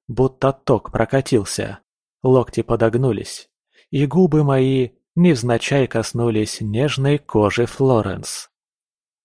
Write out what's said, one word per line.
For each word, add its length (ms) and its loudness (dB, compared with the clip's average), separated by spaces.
будто 440 -2
ток 380 -4
прокатился, 880 -2
локти 400 2
подогнулись, 880 -2
и 160 0
губы 360 4
мои 480 2
невзначай 720 2
коснулись 760 -2
нежной 580 0
кожи 480 0
Флоренс. 840 -2